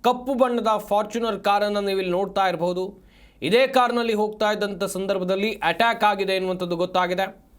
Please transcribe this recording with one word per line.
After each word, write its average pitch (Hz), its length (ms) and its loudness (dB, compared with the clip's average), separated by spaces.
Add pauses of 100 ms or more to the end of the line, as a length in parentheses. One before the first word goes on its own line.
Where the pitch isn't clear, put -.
ಕಪ್ಪು 247 300 0
ಬಣ್ಣದ 240 340 2 (100)
ಫಾರ್ಚುನರ್ 208 600 -2
ಕಾರನ್ನು 202 420 2
ನೀವು 196 180 0
ಇಲ್ಲಿ 185 120 -2
ನೋಡ್ತಾ 190 360 0
ಇರಬಹುದು. 180 560 -4 (380)
ಇದೇ 233 260 4
ಕಾರ್ನಲ್ಲಿ 240 460 2
ಹೋಗ್ತಾ 214 380 0
ಇದ್ದಂಥ 202 320 -4
ಸಂದರ್ಭದಲ್ಲಿ 196 680 -2
ಅಟ್ಯಾಕ್ 220 520 0
ಆಗಿದೆ 196 300 2
ಎನ್ನುವಂಥದ್ದು 185 420 -2
ಗೊತ್ತಾಗಿದೆ. 180 720 -2 (140)